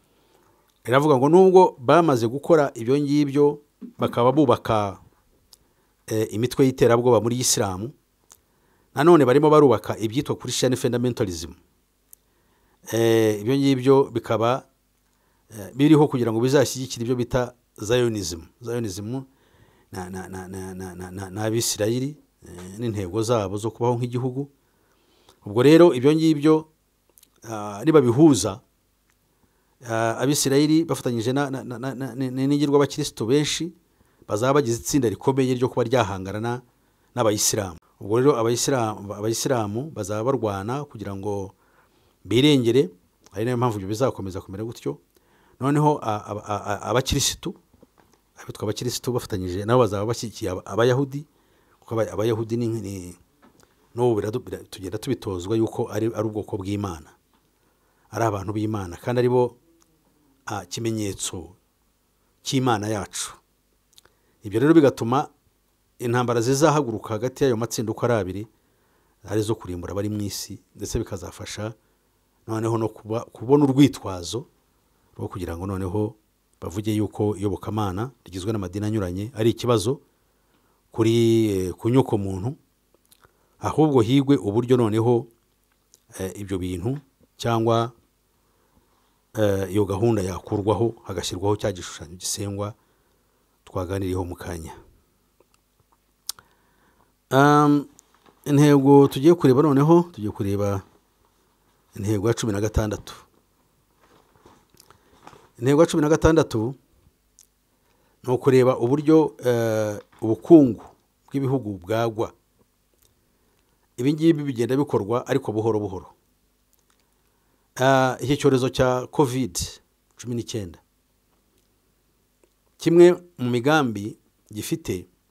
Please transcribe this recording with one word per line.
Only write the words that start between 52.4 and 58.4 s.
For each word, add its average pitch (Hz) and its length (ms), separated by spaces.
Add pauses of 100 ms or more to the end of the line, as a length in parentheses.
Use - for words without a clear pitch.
ni, 120 120
ni, 98 480 (800)
n'ubu 120 260
biradu-, 107 240
bira-, 92 240
tugenda 92 300
tubitozwa 101 580
yuko 113 320
ari, 107 240
ari 110 160
ubwoko 104 320
bw'Imana, 95 480 (1040)
ari 104 140
abantu 101 280